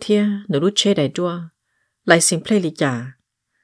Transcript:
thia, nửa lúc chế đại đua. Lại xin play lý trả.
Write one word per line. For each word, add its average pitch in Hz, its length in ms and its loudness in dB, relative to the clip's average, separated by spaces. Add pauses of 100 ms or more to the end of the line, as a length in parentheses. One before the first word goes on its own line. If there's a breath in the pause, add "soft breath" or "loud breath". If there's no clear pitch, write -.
thia, 208 260 0 (220)
nửa 139 120 0
lúc 190 140 0
chế 202 200 2
đại 147 200 0
đua. 175 260 -4 (640)
Lại 170 160 6
xin 165 240 0
play 214 160 2
lý 165 100 -2
trả. 127 460 -4 (480)